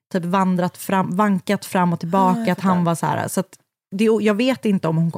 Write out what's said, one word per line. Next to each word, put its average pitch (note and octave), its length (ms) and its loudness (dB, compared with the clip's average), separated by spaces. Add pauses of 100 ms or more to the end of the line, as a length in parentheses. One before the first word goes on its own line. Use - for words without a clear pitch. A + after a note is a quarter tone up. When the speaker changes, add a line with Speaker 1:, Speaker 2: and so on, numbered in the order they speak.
(120)
Speaker 1:
typ F3 140 -4
vandrat F3+ 520 0
fram, F#3 380 -2
vankat G3+ 500 0
fram F3 280 0
och E3+ 60 -4
tillbaka, F#3+ 400 0
Speaker 2:
Ah, A3+ 40 -4
jag A3 60 -2
Speaker 1:
att F3+ 100 -2
han F#3 180 0
Speaker 2:
fattar. F3 80 0
Speaker 1:
var E3 100 0
så - 100 -4
här, - 220 -2
så - 120 -6
att - 200 -8 (360)
det G3 100 0
är A3 40 4
o-, G#3+ 120 2
jag G#3 140 2
vet B3 300 0
inte F#3+ 220 0
om D#3+ 100 0
hon, E3 200 2